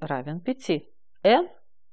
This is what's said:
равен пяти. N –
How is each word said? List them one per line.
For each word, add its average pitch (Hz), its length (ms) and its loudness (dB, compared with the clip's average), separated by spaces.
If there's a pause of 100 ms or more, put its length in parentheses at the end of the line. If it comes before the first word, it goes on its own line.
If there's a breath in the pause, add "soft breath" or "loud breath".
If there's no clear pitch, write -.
равен 147 400 -6
пяти. 185 520 -4 (300)
N – 277 260 4 (440)